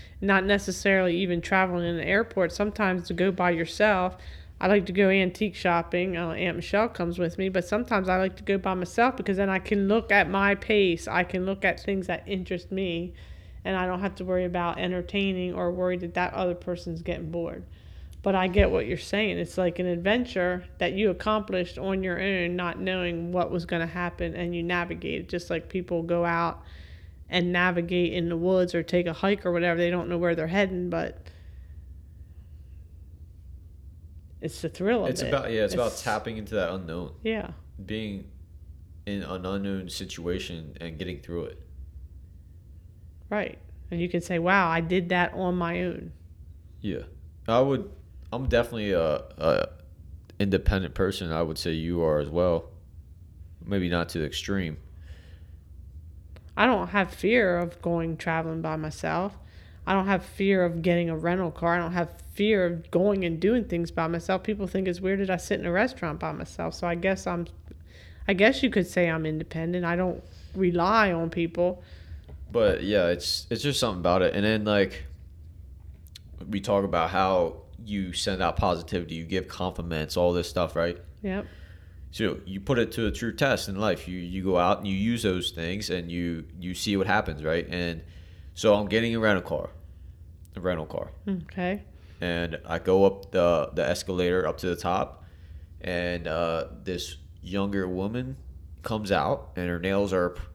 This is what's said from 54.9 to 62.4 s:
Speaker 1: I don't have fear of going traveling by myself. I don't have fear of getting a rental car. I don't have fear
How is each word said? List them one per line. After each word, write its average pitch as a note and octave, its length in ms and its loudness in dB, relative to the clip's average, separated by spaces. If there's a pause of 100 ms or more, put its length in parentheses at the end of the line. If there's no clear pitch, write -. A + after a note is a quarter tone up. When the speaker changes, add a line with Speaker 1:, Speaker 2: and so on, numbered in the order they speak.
Speaker 1:
I G3+ 100 6
don't F#3+ 220 4
have F#3+ 240 0
fear G3 460 4
of E3+ 240 -4
going E3 340 0
traveling D#3+ 460 -2
by D#3+ 140 -2
myself. D#3+ 600 -4 (500)
I F#3+ 80 4
don't F#3+ 120 4
have F#3+ 180 2
fear G3 400 2
of E3+ 180 0
getting F3 260 4
a D#3+ 80 -2
rental E3+ 340 0
car. E3+ 260 2
I - 20 2
don't E3+ 140 -2
have F3 200 0 (220)
fear G3+ 320 4